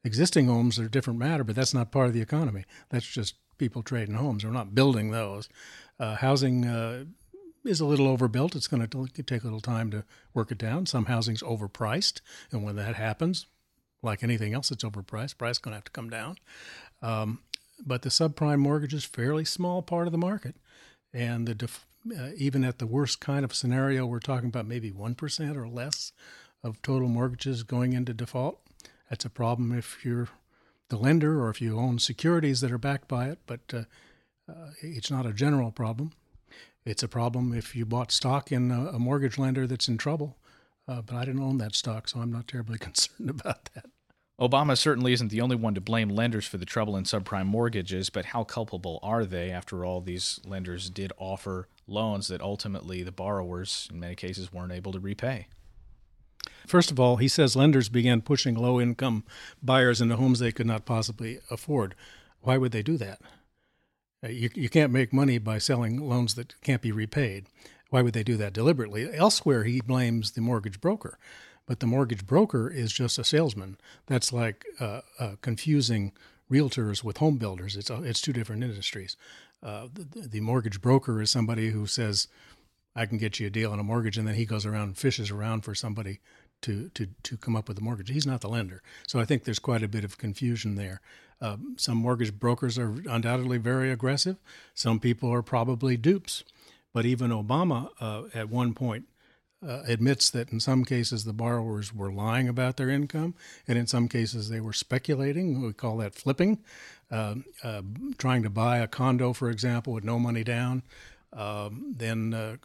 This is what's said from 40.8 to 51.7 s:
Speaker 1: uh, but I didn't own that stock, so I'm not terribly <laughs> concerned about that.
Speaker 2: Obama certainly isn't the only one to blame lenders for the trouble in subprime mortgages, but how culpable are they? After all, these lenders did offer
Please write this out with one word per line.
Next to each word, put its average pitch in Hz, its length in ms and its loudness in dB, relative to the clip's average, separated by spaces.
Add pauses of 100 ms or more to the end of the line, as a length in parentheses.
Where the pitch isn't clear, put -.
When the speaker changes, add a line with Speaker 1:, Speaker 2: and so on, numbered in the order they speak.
Speaker 1:
uh, 123 140 -6
but 110 140 -10
I 123 100 -4
didn't 135 180 -2
own 135 160 0
that 107 160 -4
stock, 110 320 -2
so 120 140 -6
I'm 117 100 -2
not 117 160 -6
terribly 113 300 -6
<laughs> - 20 -8
concerned - 500 -2
about - 460 -6
that. - 100 -14 (540)
Speaker 2:
Obama 135 380 4
certainly 127 340 4
isn't 117 160 2
the 107 140 0
only 127 160 2
one 110 180 0
to 95 60 -2
blame 110 280 0
lenders 110 380 0
for 101 100 -8
the 90 80 -6
trouble 107 300 0
in 95 80 0
subprime 95 420 -2
mortgages, 98 640 0
but 92 160 -4
how 117 200 -4
culpable 92 580 -6
are 113 220 2
they? 90 260 -4
After 90 320 -6
all, 90 160 -2
these 90 460 -6
lenders 92 440 -8
did 95 280 -6
offer 95 500 -6 (180)